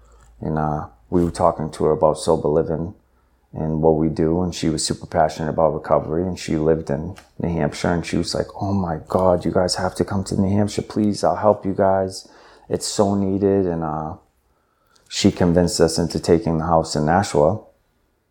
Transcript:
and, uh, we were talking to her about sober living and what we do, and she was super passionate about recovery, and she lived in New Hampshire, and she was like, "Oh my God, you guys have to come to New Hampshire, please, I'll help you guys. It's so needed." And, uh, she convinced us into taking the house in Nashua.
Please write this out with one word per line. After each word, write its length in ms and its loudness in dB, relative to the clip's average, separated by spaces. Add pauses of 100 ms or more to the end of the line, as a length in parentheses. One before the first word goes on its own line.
(420)
and, 180 -4
uh, 280 -4 (220)
we 140 2
were 80 0
talking 380 0
to 160 -4
her 60 2
about 260 2
sober 320 0
living 440 -2 (600)
and 280 -4
what 140 4
we 140 2
do, 320 0
and 120 -4
she 140 -4
was 180 -2
super 200 -6
passionate 440 0
about 240 2
recovery, 500 0
and 140 -4
she 200 -4
lived 320 0
in 260 -6 (240)
New 80 -4
Hampshire, 460 -2
and 120 -2
she 120 -4
was 180 -4
like, 120 -2 (140)
"Oh 120 -2
my 240 -2 (100)
God, 380 2
you 60 0
guys 240 0
have 200 -4
to 80 0
come 220 -4
to 140 -2
New 140 2
Hampshire, 280 0
please, 420 -2
I'll 140 2
help 280 2
you 80 -4
guys. 540 0 (400)
It's 180 -6
so 300 2
needed." 500 2
And, 200 -2
uh, 300 -6 (920)
she 240 2
convinced 480 2
us 180 2
into 220 -2
taking 380 2
the 80 -2
house 280 2
in 120 0
Nashua. 560 2 (680)